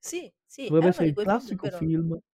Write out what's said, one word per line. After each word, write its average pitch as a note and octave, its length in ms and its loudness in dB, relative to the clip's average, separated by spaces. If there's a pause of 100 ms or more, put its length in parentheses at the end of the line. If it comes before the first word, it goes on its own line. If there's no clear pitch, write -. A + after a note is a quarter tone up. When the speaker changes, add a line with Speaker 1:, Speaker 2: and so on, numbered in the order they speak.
Speaker 1:
Sì, E4+ 320 -12 (120)
sì, C4+ 220 -12
Speaker 2:
Dovrebbe D#3+ 200 4
Speaker 1:
è F#3 40 6
uno F3 100 0
Speaker 2:
essere E3 60 4
Speaker 1:
di D#3 40 2
Speaker 2:
il - 20 -2
Speaker 1:
quei G3+ 140 -2
film, A3 300 -2
Speaker 2:
classico - 20 -8
Speaker 1:
vero D#3+ 300 -4
Speaker 2:
film E3 280 0 (160)